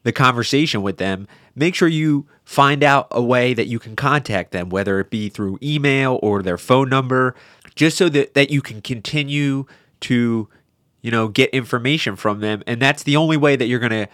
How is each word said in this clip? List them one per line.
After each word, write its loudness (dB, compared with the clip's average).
the 0
conversation 2
with -4
them, -4
make 0
sure 2
you 0
find 2
out 4
a 0
way 2
that -2
you -6
can -12
contact -2
them, -6
whether 0
it -8
be -6
through -6
email 0
or 0
their -2
phone 2
number, 0
just 2
so 4
that, 0
that 4
you 0
can -14
continue -4
to, 0
you -6
know, 0
get 2
information -2
from -4
them. -4
And -4
that's 0
the 2
only 2
way 4
that 0
you're 0
gonna, -2